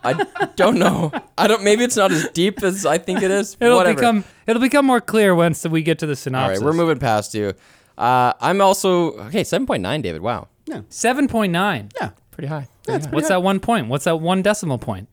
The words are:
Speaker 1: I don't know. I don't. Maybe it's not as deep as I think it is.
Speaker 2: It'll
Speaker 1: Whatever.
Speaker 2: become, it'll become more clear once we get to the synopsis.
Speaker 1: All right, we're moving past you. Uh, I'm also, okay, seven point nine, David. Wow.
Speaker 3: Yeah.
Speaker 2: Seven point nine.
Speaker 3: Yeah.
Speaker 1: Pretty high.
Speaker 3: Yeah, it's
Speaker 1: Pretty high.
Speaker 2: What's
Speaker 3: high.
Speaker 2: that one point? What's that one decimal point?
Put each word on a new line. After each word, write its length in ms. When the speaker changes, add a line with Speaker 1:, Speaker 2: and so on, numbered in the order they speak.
Speaker 1:
I 220
don't 220
know. 320
I 80
don't. 160
Maybe 220
it's 120
not 160
as 180
deep 320
as 220
I 140
think 240
it 80
is. 300
Speaker 2:
It'll 180
Speaker 1:
Whatever. 160
Speaker 2:
become, 300
it'll 140
become 240
more 160
clear 340
once 320
we 160
get 180
to 60
the 100
synopsis. 440
Speaker 1:
All 60
right, 60
we're 40
moving 220
past 360
you. 200
Uh, 440
I'm 200
also, 520
okay, 160
seven 220
point 160
nine, 200
David. 200
Wow. 260
Speaker 3:
Yeah. 240
Speaker 2:
Seven 380
point 240
nine. 460
Speaker 3:
Yeah. 120
Speaker 1:
Pretty 160
high. 180
Speaker 3:
Yeah, 80
it's 100
Speaker 1:
Pretty 0
high. 80
Speaker 2:
What's 140
Speaker 3:
high. 80
Speaker 2:
that 60
one 180
point? 280
What's 160
that 160
one 220
decimal 360
point? 340